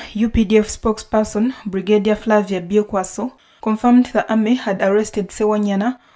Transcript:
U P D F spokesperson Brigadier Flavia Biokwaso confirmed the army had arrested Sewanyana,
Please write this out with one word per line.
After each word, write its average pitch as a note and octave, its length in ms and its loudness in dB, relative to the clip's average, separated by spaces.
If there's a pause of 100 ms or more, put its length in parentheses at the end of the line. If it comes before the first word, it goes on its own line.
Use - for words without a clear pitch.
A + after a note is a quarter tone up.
(120)
U A3 160 0
P A3+ 160 2
D G#3+ 140 4
F G#3+ 80 2
spokesperson G#3+ 880 -2 (100)
Brigadier G3 500 0
Flavia G#3 460 0
Biokwaso G#3 720 -2 (300)
confirmed A#3+ 440 4
the - 240 -2
army A3 260 2
had G3 260 -4
arrested G3+ 460 0
Sewanyana, G#3+ 720 -2 (180)